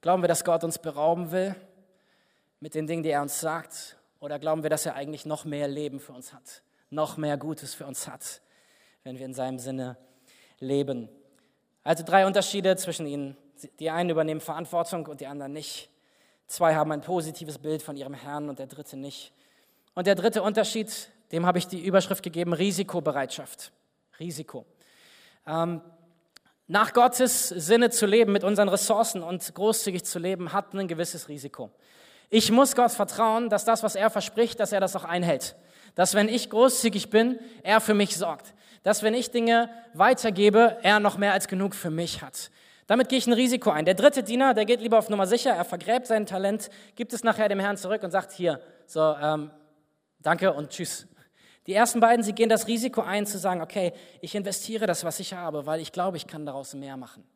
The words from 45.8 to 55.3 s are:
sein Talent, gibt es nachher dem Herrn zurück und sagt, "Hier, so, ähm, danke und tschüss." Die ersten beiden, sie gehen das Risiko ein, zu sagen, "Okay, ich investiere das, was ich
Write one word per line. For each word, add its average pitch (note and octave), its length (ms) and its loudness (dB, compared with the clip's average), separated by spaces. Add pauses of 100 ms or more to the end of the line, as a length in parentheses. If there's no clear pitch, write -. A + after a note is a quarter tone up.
sein G#3+ 200 0
Talent, G3 420 -4 (260)
gibt A#3+ 200 -8
es A3+ 100 -10
nachher G#3+ 240 2
dem G3 100 0
Herrn G3 200 -2
zurück G#3 240 -4
und F3+ 80 -6
sagt, F#3 220 -2
"Hier, E3 280 -2 (260)
so, D#3 320 2
ähm, D3+ 320 -2 (680)
danke E3+ 340 2
und D3 160 -6
tschüss." - 380 -10 (600)
Die F#3+ 60 -6
ersten A3+ 260 4
beiden, A#3 240 6
sie G#3 80 -2
gehen A3 160 2
das A3 180 4
Risiko A3+ 360 -2
ein, G3+ 220 -2
zu G3+ 140 -8
sagen, F3+ 240 -2
"Okay, F3 300 -2 (280)
ich F3+ 140 -14
investiere G#3 520 -4
das, F3 180 -2
was E3 160 -4
ich F#3+ 120 -10